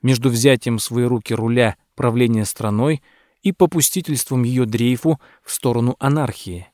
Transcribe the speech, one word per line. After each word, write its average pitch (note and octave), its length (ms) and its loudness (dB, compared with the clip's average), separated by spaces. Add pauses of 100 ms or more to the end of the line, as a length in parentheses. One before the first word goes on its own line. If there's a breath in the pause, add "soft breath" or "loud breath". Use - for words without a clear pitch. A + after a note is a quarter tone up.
между B2+ 280 2
взятием A#2 500 2
в - 20 -4
свои A#2+ 220 -2
руки A#2+ 320 -2
руля A2+ 400 0 (180)
правления A#2 520 0
страной A2+ 580 -2 (400 soft breath)
и G3 80 2
попустительством D#3+ 920 0
её B2+ 240 0
дрейфу A#2+ 540 0 (240 soft breath)
в - 80 -14
сторону A#2+ 480 0
анархии. A#2 760 -4